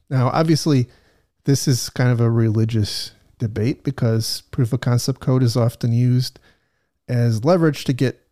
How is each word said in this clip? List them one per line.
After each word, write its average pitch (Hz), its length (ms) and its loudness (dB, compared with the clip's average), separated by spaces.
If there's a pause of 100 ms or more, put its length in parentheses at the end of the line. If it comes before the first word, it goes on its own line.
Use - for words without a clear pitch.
Now, 127 200 2
obviously, 151 600 2 (560)
this 139 240 0
is 123 220 0
kind 123 200 0
of 117 100 0
a 117 100 2
religious 113 800 0 (260)
debate 110 460 -4
because 113 580 -2 (100)
proof 123 200 -2
of 123 80 -2
concept 123 400 -2
code 131 220 0
is 120 140 0
often 117 360 -2
used 123 460 0 (720)
as 120 360 0
leverage 165 400 2
to 139 80 -2
get 127 400 -2